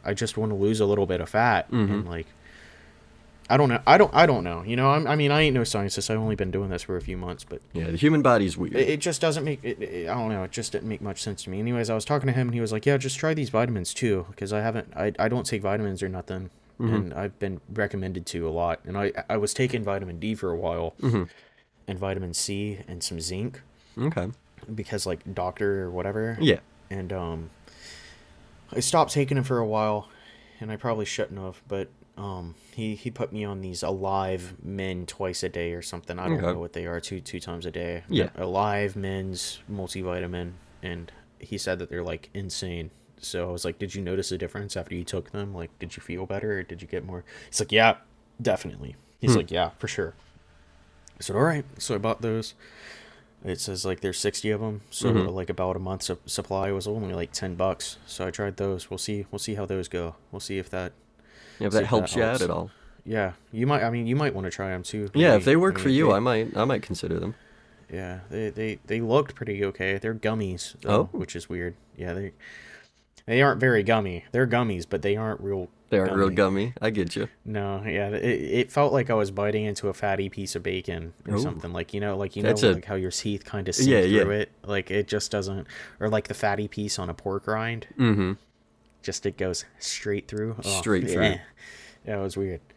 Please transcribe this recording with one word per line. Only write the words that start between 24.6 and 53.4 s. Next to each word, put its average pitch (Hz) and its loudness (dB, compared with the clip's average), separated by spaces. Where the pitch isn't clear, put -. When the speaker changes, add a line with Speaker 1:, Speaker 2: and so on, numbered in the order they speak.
Speaker 1:
Because, 104 -4
like, 92 -4
doctor 95 0
or 90 -6
whatever. 101 -2
Speaker 2:
Yeah. 131 4
Speaker 1:
And, 95 -6
um, 82 -6
I - -2
stopped - 4
taking 139 2
them 131 2
for 131 0
a 113 2
while, 107 0
and 110 -8
I 107 -4
probably 110 -2
shouldn't 98 -4
have, 92 -10
but, 98 -6
um, 92 -8
he, 110 -4
he 120 -8
put - -6
me 107 -6
on 98 -6
these 92 -8
Alive 95 -2
Men 95 -6
twice 92 -6
a 92 -4
day 85 -4
or 85 -8
something. 87 -10
I 92 -4
don't 160 2
Speaker 2:
Okay. 85 0
Speaker 1:
know 85 -4
what 85 -8
they 85 -6
are, 85 -4
two, 90 -8
two - -12
times - -10
a 85 -6
day. 87 -6
Speaker 2:
Yeah. 123 2
Speaker 1:
Alive 101 0
Men's 95 -6
multivitamin, 90 -6
and 85 -10
he - -8
said 92 -2
that 90 -8
they're, 85 -4
like, 82 -6
insane. 90 -6
So 87 -4
I - -6
was 87 -6
like, 85 -4
"Did 98 -8
you 101 -4
notice 95 -2
a - -4
difference 101 -8
after 90 -8
you 87 -6
took - -6
them? 101 -8
Like, 85 -10
did 87 -12
you - -16
feel 92 -8
better, 98 -4
or 90 -6
did 87 -12
you 87 -14
get 90 -6
more?" 90 -10
He's - -4
like, - -2
"Yeah, 110 8
definitely." 85 -2
He's 120 4
Speaker 2:
Hmm. 110 8
Speaker 1:
like, 85 0
"Yeah, 82 2
for - -4
sure." 82 -4
I - -18
said, 98 -4
"All 123 6
right." 151 2
So - -4
I - -2
bought 113 0
those. 110 -2